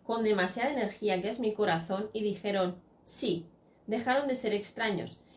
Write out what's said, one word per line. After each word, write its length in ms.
con 180
demasiada 480
energía 500
que 80
es 120
mi 120
corazón, 600
y 100
dijeron, 540
'Sí'. 440
Dejaron 420
de 80
ser 180
extraños. 640